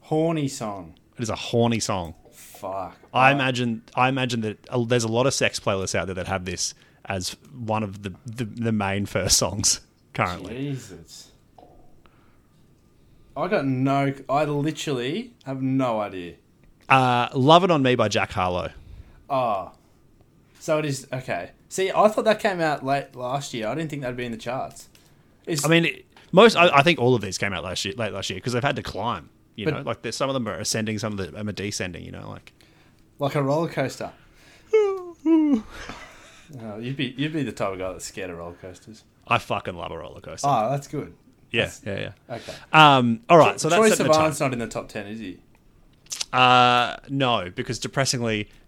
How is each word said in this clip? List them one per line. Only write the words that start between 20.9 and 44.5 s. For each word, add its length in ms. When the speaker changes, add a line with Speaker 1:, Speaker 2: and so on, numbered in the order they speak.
Speaker 1:
okay. 380
See, 220
I 180
thought 160
that 160
came 200
out 240
late 300
last 380
year. 160
I 60
didn't 160
think 120
that'd 140
be 80
in 80
the 60
charts. 500
It's 180
Speaker 2:
I 40
mean, 160
it, 200
most, 240
I, 120
I 40
think 160
all 160
of 80
these 160
came 140
out 120
last 200
year, 120
late 160
last 180
year, 100
'cause 120
they've 100
had 140
to 60
climb, 460
you 120
Speaker 1:
But 80
Speaker 2:
know? 80
Like, 200
there's, 140
some 140
of 40
them 140
are 100
ascending, 400
some 200
of 140
them 160
are 40
descending, 520
you 80
know, 180
like 220
Speaker 1:
Like 160
a 80
roller 260
coaster. 440
Speaker 2:
<laughs> 920
Speaker 1:
Oh, 160
you'd 180
be, 220
you'd 140
be 100
the 80
type 220
of 80
guy 100
that's 140
scared 260
of 80
roller 160
coasters. 480
Speaker 2:
I 120
fucking 360
love 160
a 80
roller 220
coaster. 280
Speaker 1:
Oh, 220
that's 160
good. 260
Speaker 2:
Yeah, 140
Speaker 1:
That's 200
Speaker 2:
yeah, 280
yeah. 80
Speaker 1:
Okay. 160
Speaker 2:
Um, 560
all 80
right, 220
so 100
that's 140
Speaker 1:
Troye 80
Speaker 2:
setting 160
the 60
tone. 180
Speaker 1:
Sivan's 100
not 120